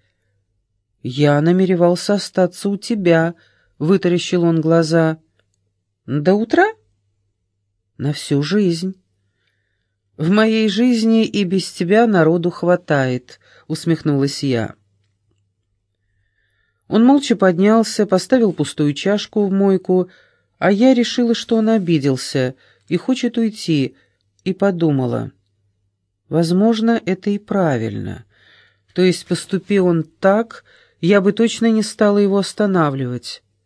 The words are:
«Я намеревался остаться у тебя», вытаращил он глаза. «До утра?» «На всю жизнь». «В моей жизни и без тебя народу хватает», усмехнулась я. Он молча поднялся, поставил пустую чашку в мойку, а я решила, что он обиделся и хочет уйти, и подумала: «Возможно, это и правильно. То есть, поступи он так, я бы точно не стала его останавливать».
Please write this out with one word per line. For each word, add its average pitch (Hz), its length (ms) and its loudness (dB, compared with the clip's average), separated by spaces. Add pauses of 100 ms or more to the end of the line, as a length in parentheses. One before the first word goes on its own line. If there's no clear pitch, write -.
(1000)
«Я 143 380 0
намеревался 175 720 2
остаться 185 540 -4
у 202 80 -4
тебя», 170 580 0 (460)
вытаращил 175 640 0
он 165 160 2
глаза. 160 580 0 (880)
«До 147 280 0
утра?» 233 340 0 (1300)
«На 139 140 -4
всю 143 300 -4
жизнь». 180 520 -2 (1200)
«В 156 140 -2
моей 220 380 2
жизни 226 560 2
и - 180 -2
без 180 300 -4
тебя 208 340 2
народу 175 460 2
хватает», 143 880 -2 (260)
усмехнулась 151 800 -2
я. 117 300 -2 (2000)
Он 226 180 2
молча 269 300 4
поднялся, 202 720 2
поставил 208 460 0
пустую 147 420 -4
чашку 202 520 -2
в 190 40 -2
мойку, 185 580 0 (500)
а 185 120 0
я 240 240 4
решила, 233 400 0
что - 220 -4
он 220 120 0
обиделся 143 840 0 (320)
и 175 100 -4
хочет 247 400 -4
уйти, 180 600 -4 (480)
и 185 80 -4
подумала: 147 800 -2 (960)
«Возможно, 214 760 0
это 185 260 -4
и 202 80 -2
правильно. 113 880 -4 (680)
То 180 80 -2
есть, 180 240 0
поступи 196 540 -4
он 175 240 0
так, 202 600 -2 (360)
я 196 200 4
бы 190 120 2
точно 226 380 0
не 220 120 0
стала 208 360 0
его 202 200 2
останавливать». 147 1040 -4 (240)